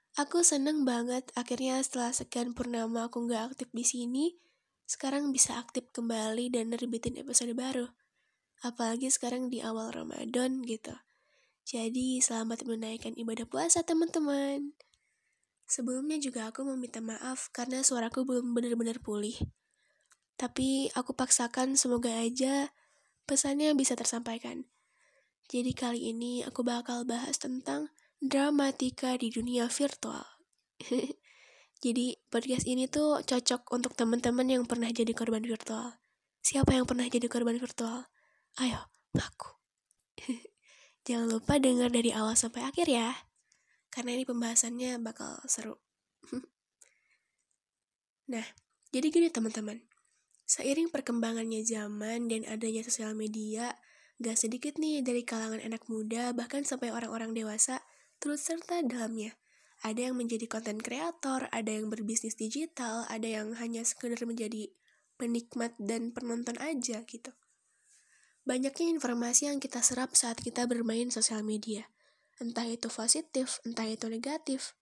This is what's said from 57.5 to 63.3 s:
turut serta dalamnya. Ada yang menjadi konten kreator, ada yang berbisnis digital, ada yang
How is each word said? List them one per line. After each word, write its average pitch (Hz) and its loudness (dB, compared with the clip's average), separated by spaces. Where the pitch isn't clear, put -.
turut 294 -2
serta 339 -2
dalamnya. 226 -4
Ada 240 -2
yang 247 -2
menjadi 233 -2
konten 220 -4
kreator, 262 -2
ada 220 -2
yang 214 -2
berbisnis 220 -2
digital, 233 -4
ada 226 -4
yang 220 -2